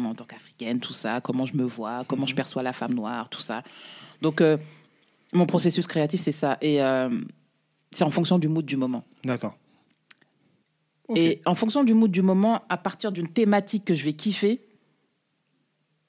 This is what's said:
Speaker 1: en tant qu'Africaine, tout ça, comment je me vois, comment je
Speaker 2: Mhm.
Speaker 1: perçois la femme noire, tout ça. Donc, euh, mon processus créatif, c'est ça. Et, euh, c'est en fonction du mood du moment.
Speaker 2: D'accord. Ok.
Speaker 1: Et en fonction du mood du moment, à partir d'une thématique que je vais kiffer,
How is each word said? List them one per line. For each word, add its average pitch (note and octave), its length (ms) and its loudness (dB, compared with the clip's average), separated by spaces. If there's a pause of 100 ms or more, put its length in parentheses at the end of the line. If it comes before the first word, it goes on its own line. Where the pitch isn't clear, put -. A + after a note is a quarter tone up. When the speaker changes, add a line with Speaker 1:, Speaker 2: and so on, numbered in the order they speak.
Speaker 1:
en A2+ 100 -4
tant - 80 -14
qu'Africaine, - 560 -8
tout - 140 -10
ça, A2+ 260 -4
comment B2+ 260 -4
je C3 120 -4
me B2+ 80 0
vois, A#2+ 420 -8
comment C3+ 180 -2
je C3 60 -4
Speaker 2:
Mhm. C3+ 60 -4
Speaker 1:
perçois C3 260 -4
la B2+ 80 -2
femme - 220 -4
noire, A#2 340 -6
tout - 140 -14
ça. A2+ 220 -8 (580)
Donc, D#3 180 0
euh, D#3 160 6 (760)
mon F3+ 120 6
processus F3 420 2
créatif, D#3 340 -2
c'est D3+ 100 -2
ça. D3 300 0
Et, D3 200 2
euh, C3 280 0 (840)
c'est - 140 0
en D3 60 0
fonction F3+ 280 2
du D#3 80 0
mood D#3 180 0
du C#3 120 -4
moment. B2+ 260 -4 (220)
Speaker 2:
D'accord. A#2 320 -6 (1500)
Ok. A3+ 80 0
Speaker 1:
Et E3 280 2
en F3 100 2
fonction A#3 280 2
du A3+ 100 6
mood A3 180 6
du F3+ 100 2
moment, F#3+ 480 4
à F3+ 80 -2
partir G3 340 -6
d'une E3+ 160 -6
thématique G#3 560 2
que F3+ 120 2
je C#3 100 -2
vais D3+ 80 0
kiffer, G#3 480 0 (1500)